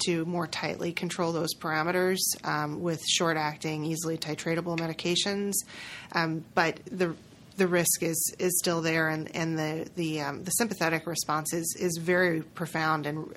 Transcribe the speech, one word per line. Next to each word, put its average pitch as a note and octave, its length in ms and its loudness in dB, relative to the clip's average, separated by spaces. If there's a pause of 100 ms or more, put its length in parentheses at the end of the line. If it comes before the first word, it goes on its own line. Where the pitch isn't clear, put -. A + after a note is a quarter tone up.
to E3 200 2
more E3+ 220 0
tightly E3+ 460 -4
control E3+ 380 -2
those E3 220 0
parameters, F3+ 640 2 (260)
um, D3+ 380 0
with E3 260 -2
short-acting, D#3 800 2
easily D#3+ 320 -2
titratable E3 640 -2
medications. F3+ 720 0 (600)
Um, D#3+ 300 0 (120)
but D#3+ 240 4 (120)
the, F3+ 240 0 (420)
the F#3+ 100 6
risk E3+ 360 4
is, E3 340 0
is F3+ 220 2
still E3+ 220 2
there, D#3+ 260 4
and, D#3 260 -2
and E3 240 0
the, D#3 380 -2
the, D#3 240 -2
um, C#3+ 240 -4
the F3+ 80 -4
sympathetic E3+ 560 0
response D#3 460 -2
is, E3 260 -2
is E3+ 220 0
very F3 400 4
profound D#3 640 -2
and, D3+ 320 -6